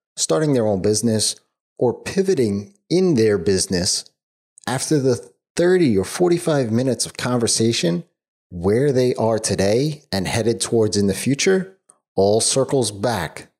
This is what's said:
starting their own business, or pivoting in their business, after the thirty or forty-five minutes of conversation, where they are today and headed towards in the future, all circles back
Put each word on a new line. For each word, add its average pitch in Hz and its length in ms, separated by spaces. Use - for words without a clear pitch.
starting 156 380
their 117 120
own 101 160
business, 107 540
or 120 160
pivoting 127 800
in 175 260
their 110 220
business, 92 680
after 135 320
the 127 320
thirty 170 400
or 95 80
forty-five 165 680
minutes 120 340
of - 120
conversation, 123 880
where 107 440
they 127 220
are 113 240
today 110 680
and - 160
headed 117 360
towards 107 340
in 101 120
the 95 60
future, 180 640
all 104 260
circles 127 500
back 104 580